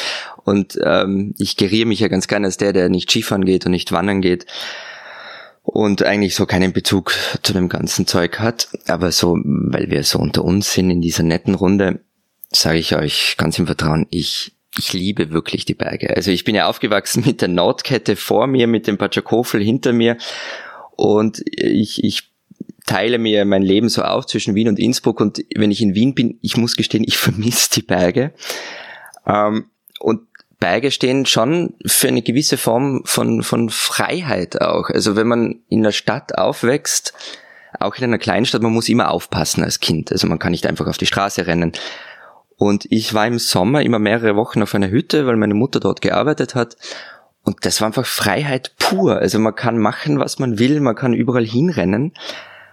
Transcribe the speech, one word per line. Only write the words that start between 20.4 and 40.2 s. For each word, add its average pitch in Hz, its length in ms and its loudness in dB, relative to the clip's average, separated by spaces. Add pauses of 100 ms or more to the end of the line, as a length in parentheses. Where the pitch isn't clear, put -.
und 104 560 0
ich, - 580 0
ich - 260 -4 (540)
teile 110 320 0
mir 107 300 2
mein 98 160 4
Leben 101 260 4
so 101 140 0
auf 120 240 -2
zwischen 110 280 -2
Wien 110 140 2
und 101 100 2
Innsbruck 117 440 0
und 104 200 0 (140)
wenn 107 140 2
ich 101 100 -2
in 98 140 2
Wien 123 200 2
bin, 117 280 -2
ich 113 160 -2
muss 117 180 0
gestehen, 110 300 2
ich - 100 0
vermisse - 600 0
die 110 60 0
Berge. 92 520 2 (920)
Ähm, 107 440 0 (300)
und 113 200 0 (400)
Berge 110 300 2
stehen 131 360 0
schon 151 480 0 (100)
für - 240 2
eine 123 140 2
gewisse 131 340 0
Form 127 480 0
von, 117 380 0
von 117 260 0
Freiheit 110 920 -4
auch. 82 260 0
Also 98 260 2
wenn 110 120 2
man 117 420 0
in 110 140 2
der 104 100 2
Stadt - 460 -4
aufwächst, 123 760 -2 (680)
auch 101 160 -4
in 127 80 -4
einer 117 140 0
Kleinstadt, 110 440 0
man 113 100 2
muss 113 160 0
immer 113 220 2
aufpassen 82 520 -2
als 82 180 -4
Kind. 78 320 -2
Also - 140 0